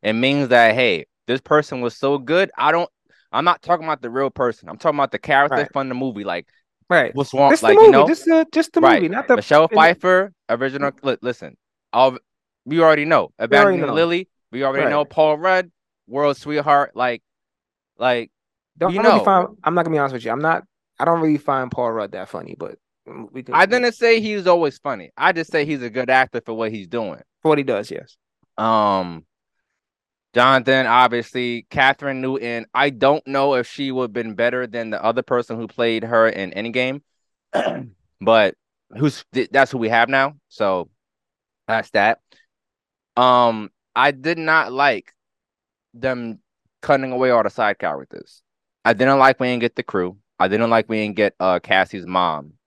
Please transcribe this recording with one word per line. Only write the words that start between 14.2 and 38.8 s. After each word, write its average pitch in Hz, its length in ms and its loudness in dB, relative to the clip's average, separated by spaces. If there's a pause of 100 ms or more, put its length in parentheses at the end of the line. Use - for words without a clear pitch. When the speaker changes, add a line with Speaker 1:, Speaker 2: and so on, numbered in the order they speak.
Speaker 1:
we 131 140 -6
already 135 180 -2
Speaker 2:
Right. 127 60 0
Speaker 1:
know. 147 160 -2
Paul 151 320 0
Rudd, 180 340 0 (360)
world 139 300 -2
sweetheart. 143 580 0
Like, 123 280 -4 (760)
like, 120 320 -2 (480)
Speaker 2:
Don't, 175 140 -2
Speaker 1:
we 190 80 -4
Speaker 2:
I - 20 -2
don't 220 120 6
really 147 60 4
Speaker 1:
know. - 60 -2
Speaker 2:
find, 190 220 2 (160)
I'm 160 100 -2
not 175 120 0
gonna 160 100 -4
be 147 40 0
honest 139 140 -2
with 117 120 -10
you. 113 60 -4
I'm 131 100 -4
not, 160 240 -2 (340)
I 139 60 -2
don't 170 160 0
really 156 160 0
find 131 340 -4
Paul 120 220 -4
Rudd 104 180 -6
that 95 160 -12
funny, 87 320 -14
but 65 180 -12 (540)
we 127 120 -14
can - 120 -8
Speaker 1:
I 175 100 4
didn't 240 280 -2
say 233 260 2
he 214 160 -6
was 190 100 -6
always 175 320 2
funny. 107 380 -10
I 170 160 2
just 165 200 -6
say 156 140 0
he's 147 160 -6
a 120 80 -8
good 123 200 -6
actor 131 360 0
for 113 80 -8
what 110 180 -6
he's 101 160 -12
doing. 90 340 -8 (200)
Speaker 2:
For 156 80 -2
what 151 80 2
he 143 60 -4
does, 110 260 -4
yes. - 280 -16 (400)
Speaker 1:
Um, 101 680 -2 (1080)
Jonathan, 131 520 4
obviously, 120 840 0
Catherine 139 520 -2
Newton. 120 520 -6
I 139 160 0
don't 135 360 0
know 135 300 0
if 123 120 -2
she 139 240 -10
would 127 120 -4
have 110 100 -8
been 113 220 -8
better 123 320 -2
than 113 220 -10
the 107 140 -8
other 117 200 -2
person 120 340 -4
who 113 100 -10
played 113 360 -2
her 113 240 2
in 95 240 -4
Endgame, 127 500 -6 (520)
<clears throat> - 680 -8
but 107 340 2 (420)